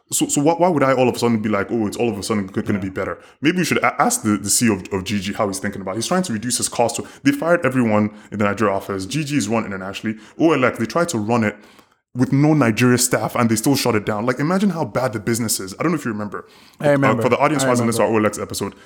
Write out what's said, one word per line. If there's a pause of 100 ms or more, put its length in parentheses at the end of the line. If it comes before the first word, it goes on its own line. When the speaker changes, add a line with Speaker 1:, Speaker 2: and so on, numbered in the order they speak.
(120)
Speaker 1:
So,
so
why,
why
would
I
all
of
a
sudden
be
like,
"Oh,
it's
all
of
a
sudden
g-,
gonna
Speaker 2:
Yeah.
Speaker 1:
be
better"? (220)
Maybe
we
should
a-,
ask
the,
the
C
E
O
of, (100)
of
Gigi
how
he's
thinking
about
it.
He's
trying
to
reduce
his
cost.
To, (160)
they
fired
everyone (160)
in
the
Nigeria
office.
Gigi
is
run
internationally. (200)
O
L
X,
they
tried
to
run
it (600)
with
no
Nigeria
staff
and
they
still
shut
it
down.
Like,
imagine
how
bad
the
business
is.
I
don't
know
if
you
remember. (320)
Speaker 2:
I
remember.
Speaker 1:
Uh,
for
the
audience
Speaker 2:
I
Speaker 1:
who
hasn't
listened
to
our
Speaker 2:
remember.
Speaker 1:
O
L
X
episode, (120)